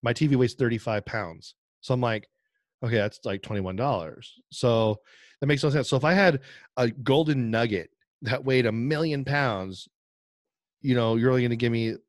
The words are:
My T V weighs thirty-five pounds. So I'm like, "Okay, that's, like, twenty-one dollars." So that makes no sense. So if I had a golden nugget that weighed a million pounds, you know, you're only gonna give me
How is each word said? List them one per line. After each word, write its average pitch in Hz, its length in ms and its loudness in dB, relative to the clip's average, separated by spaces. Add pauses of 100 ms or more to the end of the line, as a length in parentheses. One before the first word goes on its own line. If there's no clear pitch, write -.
My 117 120 0
T 156 120 2
V 139 100 4
weighs 123 200 2
thirty-five 117 500 -2
pounds. 95 480 -10 (280)
So - 120 -2
I'm 123 80 0
like, 110 260 -2 (560)
"Okay, 117 120 -2
that's, 104 280 -2
like, 98 200 -6
twenty-one 92 320 -6
dollars." 104 580 -6 (180)
So 113 480 0 (420)
that 139 60 -2
makes 143 160 2
no 156 60 2
sense. 139 200 -2
So 135 80 2
if 127 80 0
I 165 80 4
had 180 260 4 (380)
a 123 120 2
golden 131 640 0
nugget 110 400 -2 (320)
that 127 200 -4
weighed 131 220 2
a 113 60 0
million 143 540 -2
pounds, 110 640 -2 (920)
you 127 140 2
know, 113 200 2
you're 117 140 2
only 127 140 2
gonna 117 140 0
give 117 140 0
me 113 220 -2 (160)